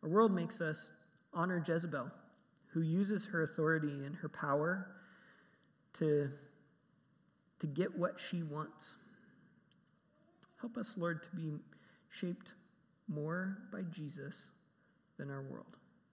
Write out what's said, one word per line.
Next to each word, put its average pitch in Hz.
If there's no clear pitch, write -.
Our 156
world 202
makes 170
us 156
honor 175
Jezebel, 160
who 165
uses 196
her 165
authority 151
and 151
her 151
power 160
to, 147
to -
get 156
what 180
she 175
wants. 151
Help 240
us, -
Lord, 170
to -
be 160
shaped -
more 175
by 196
Jesus 147
than 139
our 139
world. 135